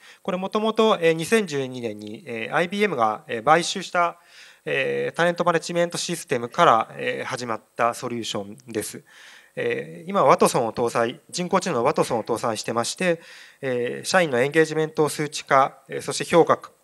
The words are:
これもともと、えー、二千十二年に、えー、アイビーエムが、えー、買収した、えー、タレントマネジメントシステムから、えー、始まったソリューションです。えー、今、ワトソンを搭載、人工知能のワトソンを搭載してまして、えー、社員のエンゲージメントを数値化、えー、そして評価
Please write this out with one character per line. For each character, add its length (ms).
こ 80
れ 80
も 100
と 120
も 120
と、 280
え 100
ー、 20
二 140
千 200
十 200
二 140
年 180
に、 280
え 240
ー、 40
ア 80
イ 60
ビ 100
ー 60
エ 40
ム 80
が、 300
え 140
ー、 40
買 200
収 180
し 80
た、 280
え 480
ー、 40
タ 80
レ 80
ン 20
ト 100
マ 80
ネ 60
ジ 160
メ 100
ン 60
ト 80
シ 160
ス 120
テ 120
ム 100
か 160
ら、 320
え 260
ー、 40
始 180
ま 120
っ 40
た 160
ソ 160
リ 100
ュ 20
ー 40
シ 120
ョ 80
ン 120
で 120
す。 180
え 500
ー、 20
今、 140
ワ 140
ト 120
ソ 120
ン 60
を 60
搭 180
載、 380
人 200
工 120
知 60
能 80
の 100
ワ 80
ト 120
ソ 100
ン 60
を 40
搭 140
載 180
し 60
て 100
ま 120
し 100
て、 260
え 440
ー、 20
社 160
員 80
の 100
エ 60
ン 60
ゲ 100
ー 20
ジ 120
メ 80
ン 60
ト 140
を 40
数 200
値 160
化、 340
え 100
ー、 40
そ 100
し 60
て 60
評 200
価 160